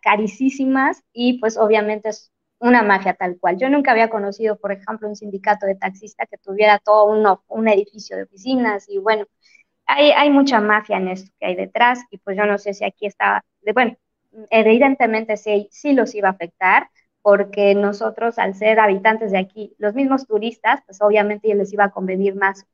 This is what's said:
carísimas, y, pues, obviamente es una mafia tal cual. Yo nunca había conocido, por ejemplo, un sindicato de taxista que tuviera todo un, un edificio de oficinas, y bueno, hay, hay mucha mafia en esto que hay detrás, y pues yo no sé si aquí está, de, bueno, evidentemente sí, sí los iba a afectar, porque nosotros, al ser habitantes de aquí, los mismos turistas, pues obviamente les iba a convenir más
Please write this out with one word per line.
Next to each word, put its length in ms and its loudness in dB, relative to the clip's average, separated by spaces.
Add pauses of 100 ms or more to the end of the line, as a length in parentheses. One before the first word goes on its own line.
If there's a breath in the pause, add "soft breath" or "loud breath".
carísimas, 1000 -2 (100)
y, 260 -2
pues, 180 -2
obviamente 520 0
es 220 -12 (280)
una 240 4
mafia 300 0
tal 260 -8
cual. 180 0
Yo 120 -2
nunca 220 2
había 180 2
conocido, 500 -4
por 120 -8
ejemplo, 380 -10
un 60 -10
sindicato 500 -4
de 100 -2
taxista 500 -10
que 120 -16
tuviera 420 2
todo 260 4
un, 200 2 (220)
un 200 -4
edificio 500 -2
de 60 -8
oficinas, 680 -4
y 100 -8
bueno, 260 -2 (640 soft breath)
hay, 220 4
hay 200 2
mucha 300 2
mafia 360 0
en 120 -4
esto 300 -12
que 80 -8
hay 80 -4
detrás, 460 -2 (100)
y 80 -20
pues 180 -8
yo 80 0
no 140 0
sé 160 -8
si 100 -8
aquí 220 -10
está, 380 -4 (160)
de, 120 -4
bueno, 240 0 (540)
evidentemente 840 2
sí, 340 -4
sí 220 -4
los 220 0
iba 140 -2
a 20 2
afectar, 580 -2 (320)
porque 540 2
nosotros, 640 -4
al 160 -4
ser 240 2
habitantes 520 2
de 80 0
aquí, 380 -10
los 180 -2
mismos 320 0
turistas, 580 -4
pues 160 -20
obviamente 540 0
les 180 -4
iba 120 0
a 60 -4
convenir 440 -4
más 380 -4